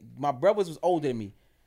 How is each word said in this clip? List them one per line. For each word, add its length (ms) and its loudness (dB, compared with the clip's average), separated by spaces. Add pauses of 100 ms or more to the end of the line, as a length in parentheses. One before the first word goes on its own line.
(180)
my 140 -2
brothers 360 2
was 160 -10
older 240 2
than 100 -2
me. 160 -10 (340)